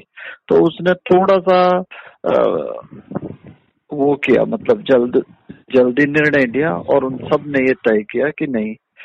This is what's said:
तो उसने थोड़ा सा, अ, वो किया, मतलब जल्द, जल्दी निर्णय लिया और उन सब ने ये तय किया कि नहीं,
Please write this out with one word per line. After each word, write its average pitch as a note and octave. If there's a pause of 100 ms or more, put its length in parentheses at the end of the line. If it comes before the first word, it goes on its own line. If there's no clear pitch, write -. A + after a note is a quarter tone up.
(480)
तो -
उसने E3+
थोड़ा F#3+
सा, F3+ (420)
अ, - (1500)
वो C#3+
किया, A2+
मतलब A2+
जल्द, B2 (520)
जल्दी B2+
निर्णय C#3+
लिया E3
और C3+
उन C3
सब C#3+
ने C3
ये -
तय G#2+
किया A#2+
कि D#3
नहीं, A2 (300)